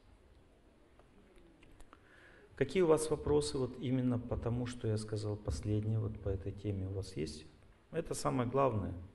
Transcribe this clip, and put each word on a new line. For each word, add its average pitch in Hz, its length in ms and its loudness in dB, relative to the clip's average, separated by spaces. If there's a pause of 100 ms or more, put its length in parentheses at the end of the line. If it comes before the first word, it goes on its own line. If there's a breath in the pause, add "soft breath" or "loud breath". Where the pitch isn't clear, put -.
(2500 loud breath)
Какие 175 280 2
у - 20 6
вас 156 240 6
вопросы 147 480 2
вот 127 220 -2
именно 127 380 2
по - 200 -2
тому, 120 260 0
что - 240 -4
я 107 80 2
сказал 104 400 -2
последнее, 107 640 0
вот 110 220 -4
по 104 100 -2
этой 98 220 -4
теме 98 340 -4
у 95 60 -6
вас 98 240 -6
есть? - 280 -6 (460)
Это 160 240 -4
самое 135 340 0
главное. 110 460 2 (200)